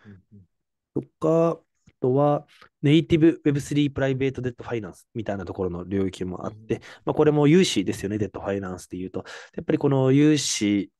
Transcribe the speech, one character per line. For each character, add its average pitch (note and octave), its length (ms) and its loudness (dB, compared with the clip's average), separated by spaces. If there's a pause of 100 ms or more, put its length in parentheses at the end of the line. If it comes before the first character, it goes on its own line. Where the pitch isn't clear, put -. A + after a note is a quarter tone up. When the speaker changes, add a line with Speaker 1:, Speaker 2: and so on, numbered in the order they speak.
(320)
Speaker 1:
う G#2 40 -20
ん。 G2+ 60 -20 (520)
Speaker 2:
と C3+ 80 -4 (160)
か、 E3 400 0
あ - 320 -20 (100)
と B2+ 140 0
は、 D3 320 2 (360)
ネ D3 120 4
イ D#3+ 120 4
テ E3+ 100 4
ィ - 20 2
ブ D#3+ 260 4
ウ D3+ 40 2
ェ D3 40 4
ブ C#3+ 80 -2
ス C#3+ 140 -8
リ D3 140 2
ー C3+ 40 -8
プ C#3 80 -6
ラ C3+ 80 0
イ C3+ 60 -2
ベ C3+ 140 -2
ー C3 40 -2
ト B2+ 80 -10
デ B2 100 -6
ッ A#2+ 60 -8
ド - 80 -18
フ - 60 -16
ァ A#2+ 80 -4
イ - 20 -6
ナ F#2+ 100 -10
ン D#2 40 -18
ス - 200 -20
み A2+ 100 -8
た G#2 80 -4
い G2+ 40 -4
な F#2+ 80 -8
と F#2+ 80 -8
こ F#2+ 120 -4
ろ F2+ 60 -2
の F2 120 -8
領 F#2+ 240 -2
域 F#2 180 -8
も F2+ 220 -8
あ G2 40 -8
っ - 20 -10
て、 G#2+ 240 -8
Speaker 1:
う - 20 -10
ん。 - 20 -18 (260)
Speaker 2:
ま D#3 40 0
あ、 C#3 40 -4
こ D3+ 100 4
れ D3 80 6
も D3 160 4
融 F3+ 160 6
資 G2+ 200 0
で G2+ 100 -2
す - 100 -8
よ G2 60 -4
ね、 G#2+ 80 -4
デ G#2 100 -4
ッ - 40 -16
ド F#2+ 80 -12
フ - 60 -12
ァ G2+ 100 -2
イ G2 40 -4
ナ F#2+ 120 -8
ン F2+ 60 -10
ス - 80 -18
で - 100 -14
言 F#2 120 -10
う - 20 -14
と。 F#2 140 -10 (320)
や - 60 -8
っ - 20 -18
ぱ - 80 -2
り D3+ 60 0
こ D3 100 0
の C3 240 2
融 D3 260 4
資 G#2 600 -2